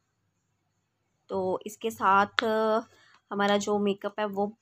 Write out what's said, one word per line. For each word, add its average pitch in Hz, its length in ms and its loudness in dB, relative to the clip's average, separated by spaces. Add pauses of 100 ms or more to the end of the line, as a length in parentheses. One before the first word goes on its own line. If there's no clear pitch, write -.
(1300)
तो 185 360 -4
इसके 226 240 -10
साथ, 202 540 2
अ, 220 420 0 (460)
हमारा 202 260 2
जो 208 220 0
मेकअप 202 400 -2
है 214 60 -2
वो 202 360 -4